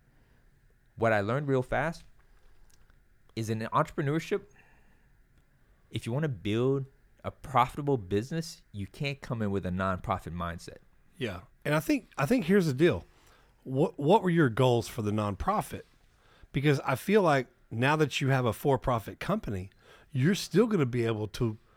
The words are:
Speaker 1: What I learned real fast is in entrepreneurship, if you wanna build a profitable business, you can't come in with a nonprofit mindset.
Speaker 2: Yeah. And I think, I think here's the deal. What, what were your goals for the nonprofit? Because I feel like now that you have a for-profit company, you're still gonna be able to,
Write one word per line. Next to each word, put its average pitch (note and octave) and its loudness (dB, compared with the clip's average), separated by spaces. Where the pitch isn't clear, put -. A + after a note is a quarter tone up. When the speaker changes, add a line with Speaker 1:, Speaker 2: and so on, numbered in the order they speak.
Speaker 1:
What A2+ 2
I G#2 2
learned B2+ -2
real C3 2
fast C#3 -6
is A2 -6
in A2 -2
entrepreneurship, D#3 -2
if - -8
you A2+ -6
wanna D3+ -2
build B2 -2
a F#2+ -8
profitable C3+ 0
business, A#2 -4
you G2 -10
can't C#3 -8
come A#2 -6
in G#2 -2
with F#2+ -2
a F#2 -4
nonprofit F#2 -4
mindset. E2+ -10
Speaker 2:
Yeah. G2 -8
And D3 -2
I D#3 0
think, C4+ -2
I C#3 0
think G#3+ 2
here's F3+ 4
the C#3+ 0
deal. B2+ 2
What, C3 -2
what F#3 4
were F#3 0
your E3 4
goals A#2+ 2
for - -8
the G#2 0
nonprofit? G#2+ -2
Because C#3+ 4
I C#3 0
feel G3+ 2
like C#3+ 4
now B2+ 2
that D#3 0
you C3+ 2
have C3 2
a A2 2
for-profit B2 0
company, G#2 -4
you're C#3 2
still G#3+ 2
gonna F#3+ 2
be A#2+ -2
able G#2+ -2
to, A2+ -4